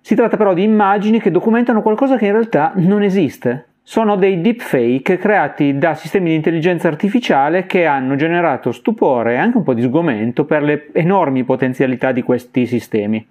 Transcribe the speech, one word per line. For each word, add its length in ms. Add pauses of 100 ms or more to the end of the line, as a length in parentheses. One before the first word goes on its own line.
Si 160
tratta 200
però 160
di 120
immagini 560
che 100
documentano 520
qualcosa 340
che 100
in 60
realtà 420
non 300
esiste. 640 (180)
Sono 320
dei 240
deepfake 800
creati 600
da 160
sistemi 360
di 40
intelligenza 540
artificiale 800
che 200
hanno 300
generato 560
stupore 600
e 20
anche 200
un 60
po' 120
di 80
sgomento 640
per 180
le 280
enormi 520
potenzialità 680
di 120
questi 440
sistemi 640